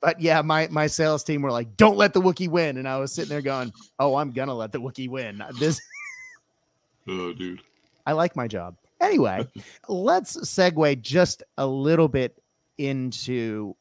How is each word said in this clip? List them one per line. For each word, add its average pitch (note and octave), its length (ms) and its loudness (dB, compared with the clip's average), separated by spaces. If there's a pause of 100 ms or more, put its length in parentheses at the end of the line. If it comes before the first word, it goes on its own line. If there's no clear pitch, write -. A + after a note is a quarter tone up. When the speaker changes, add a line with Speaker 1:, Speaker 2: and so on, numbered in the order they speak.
Speaker 1:
But E3 200 2
yeah, D#3+ 220 4
my, D#3 280 0
my D3+ 160 0
sales D#3 360 0
team D3 180 -4
were C#3 100 -2
like, A#2 260 -6
"Don't G#3+ 200 8
let G#3 160 4
the F#3 80 4
Wookiee F#3 260 2
win." D#3 300 0
And C3 100 -6
I C3+ 120 -4
was C3+ 120 -4
sitting D#3+ 180 -6
there D3 120 -4
going, C3 320 -4 (260)
"Oh, C3+ 160 2
I'm C#3+ 160 -2
gonna C3 220 -4
let A2 180 -8
the B2 80 -6
Wookiee B2+ 300 -10
win." A2 340 -10 (160)
This D#3 220 0 (640)
<laughs> - 640 -20
Speaker 2:
Oh, F2+ 260 -6
dude. F2+ 280 -10 (440)
Speaker 1:
I C#3+ 80 0
like E3 220 0
my B2 120 -4
job. F2+ 300 -8 (240)
Anyway, C3 440 2 (220)
Speaker 2:
<laughs> - 220 -18
Speaker 1:
let's B3 480 0
segue D#3 640 2
just D#3+ 420 2 (140)
a C3+ 100 0
little D3 400 4
bit B2+ 340 0 (360)
into B2 1040 -4